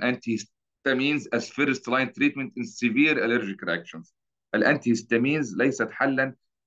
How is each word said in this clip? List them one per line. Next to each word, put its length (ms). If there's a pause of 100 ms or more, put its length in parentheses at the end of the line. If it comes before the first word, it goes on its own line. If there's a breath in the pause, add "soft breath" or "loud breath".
antihistamines 1200 (140)
as 120
first 400
line 300
treatment 400
in 60
severe 520
allergic 520
reactions. 440 (420)
الانتي 360
هيستامينز 640
ليست 340
حلا 440 (320)